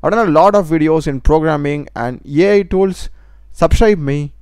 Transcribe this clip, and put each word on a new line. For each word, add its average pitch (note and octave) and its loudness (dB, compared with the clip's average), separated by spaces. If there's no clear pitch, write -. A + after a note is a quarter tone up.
I've D#3+ 0
done A3 0
a E3 0
lot F3 4
of G3 0
videos D#3 0
in C3+ -6
programming D3 0
and B2 -8
A G3 2
I - -2
tools. F#3+ -2
Subscribe G#3 2
me. C#3+ -6